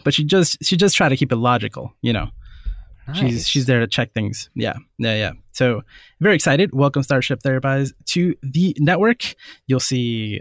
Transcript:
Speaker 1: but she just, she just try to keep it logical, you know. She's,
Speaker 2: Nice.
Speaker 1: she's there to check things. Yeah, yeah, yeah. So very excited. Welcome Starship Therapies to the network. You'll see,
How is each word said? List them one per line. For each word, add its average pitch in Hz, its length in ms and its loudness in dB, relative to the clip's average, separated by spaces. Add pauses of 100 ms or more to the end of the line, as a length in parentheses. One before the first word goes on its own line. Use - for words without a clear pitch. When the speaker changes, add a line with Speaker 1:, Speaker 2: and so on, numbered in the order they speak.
Speaker 1:
but 147 80 2
she 151 120 0
just, 175 380 2
she - 140 0
just 190 180 4
try 165 140 4
to 135 80 2
keep 131 160 0
it 120 40 2
logical, 117 680 -2
you 117 100 0
know. 92 160 -2 (840)
She's, 190 80 -2
Speaker 2:
Nice. 120 240 0
Speaker 1:
she's 135 180 0
there 123 160 2
to 117 60 0
check 113 260 -4
things. 107 420 -6
Yeah, 113 200 -4 (240)
yeah, 113 160 -2
yeah. 104 180 -2 (200)
So 120 300 0 (380)
very 196 140 4
excited. 151 400 2
Welcome 139 280 2
Starship 131 400 -2
Therapies 135 500 0 (160)
to 175 340 0
the 156 360 0
network. 180 560 2 (320)
You'll 131 140 2
see, 117 600 -2